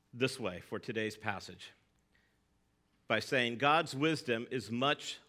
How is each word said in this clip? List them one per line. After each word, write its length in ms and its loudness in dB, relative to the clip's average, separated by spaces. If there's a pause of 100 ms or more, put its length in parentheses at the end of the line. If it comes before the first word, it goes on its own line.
(120)
this 260 0
way 300 -4
for 100 -4
today's 380 -4
passage 560 -6 (1300)
by 140 4
saying, 380 2
"God's 360 4
wisdom 560 2
is 200 -4
much 480 0 (100)